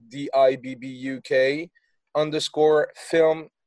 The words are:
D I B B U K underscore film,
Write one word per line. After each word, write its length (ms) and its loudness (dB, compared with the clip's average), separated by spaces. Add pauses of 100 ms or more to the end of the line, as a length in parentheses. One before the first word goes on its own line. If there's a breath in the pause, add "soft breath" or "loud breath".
D 260 -12
I 220 4
B 200 -10
B 120 -16
U 340 -10
K 480 0 (460)
underscore 800 0
film, 540 0 (160)